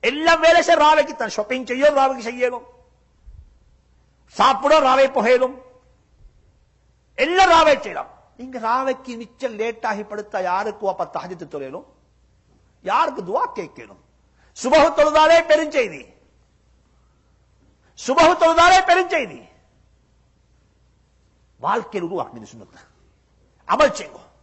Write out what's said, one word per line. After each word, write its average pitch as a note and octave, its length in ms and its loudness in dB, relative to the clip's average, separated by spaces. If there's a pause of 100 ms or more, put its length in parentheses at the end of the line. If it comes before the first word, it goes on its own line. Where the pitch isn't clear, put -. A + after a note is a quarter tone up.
எல்லாம் D#4+ 400 0
வேலை E4 220 6
செய்ய E4 200 2
ராவைக்குத்தான். D4 540 2
ஷாப்பிங் B3 300 -6
செய்ய C4 240 2
ராவைக்கு C4+ 380 -2
செய்யணும், B3 380 -6 (1600)
சாப்பிட C4+ 540 2
ராவை C4+ 300 2
புகையலும், B3+ 460 0 (1600)
எல்லாம் F4+ 340 2
ராவை D#4 280 4
செய்யலாம். E3+ 300 -12 (260)
நீங்க B3+ 220 -16
ராவைக்கு B3+ 580 -6
மிச்சம் A#3 380 -12
லேட் A3+ 320 -8
ஆகி G#3+ 160 -6
படுத்தா G#3 400 -10
யாருக்கு G3+ 460 -6
அப்ப F#3 240 -8
தஹஜ்ஜுத் E3 420 -14
தொழணும்? C#3 320 -14 (1000)
யாருக்கு B3 380 -4
துஆ G3 220 -4 (100)
கேட்கணும்? A#2+ 480 -16 (540)
சுபஹு D4 360 2
தொழுதாலே D#4 500 4
பெருஞ்செய்தி, D4 600 -2 (2000)
சுபஹு D#4 380 2
தொழுதாலே E4+ 480 4
பெருஞ்செய்தி. F4 560 -2 (2250)
வாழ்க்கையில் F#3 480 -6
உருவாக்குங்க C#3 320 -10
இந்த G#2 120 -20
சுன்னத்தை, G#2+ 280 -20 (880)
அமல் F#3+ 240 2
செய்வோம். - 340 -16 (160)